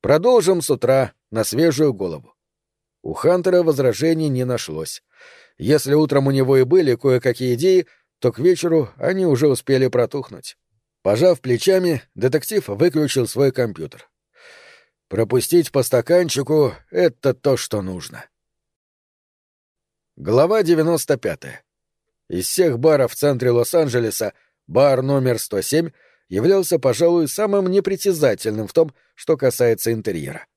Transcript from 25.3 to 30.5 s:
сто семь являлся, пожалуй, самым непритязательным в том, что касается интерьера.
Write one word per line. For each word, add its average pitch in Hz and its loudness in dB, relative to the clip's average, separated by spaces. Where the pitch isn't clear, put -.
сто 104 -6
семь 156 -2
являлся, 165 0
пожалуй, 160 2
самым 202 -2
непритязательным 151 -2
в - -18
том, 160 2
что - -2
касается 120 0
интерьера. 82 -8